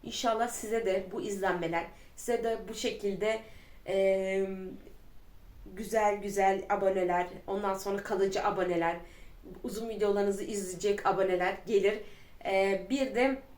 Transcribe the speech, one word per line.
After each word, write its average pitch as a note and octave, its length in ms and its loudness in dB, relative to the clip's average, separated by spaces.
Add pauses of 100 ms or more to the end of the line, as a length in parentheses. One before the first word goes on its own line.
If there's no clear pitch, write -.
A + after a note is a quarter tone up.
İnşallah A#3 440 0
size A3+ 380 -2
de F#3+ 260 2
bu G#3+ 100 -6
izlenmeler, F3 640 -2 (300)
size A#3 280 -2
de A3+ 140 0 (120)
bu A3 40 -8
şekilde, G#3 640 -2 (480)
e, F#3+ 600 2 (1300)
güzel G#3 400 2
güzel G3 540 2
aboneler, F#3 580 2 (200)
ondan G3 260 0
sonra G3 300 -2
kalıcı G3 420 0
aboneler, F3 500 2 (680)
uzun A3+ 260 -6
videolarınızı G3+ 540 2
izleyecek G3+ 600 -2
aboneler F#3+ 500 2 (120)
gelir. G3+ 320 4 (460)
E, F#3+ 440 4
bir C4 260 0
de C4 260 2 (160)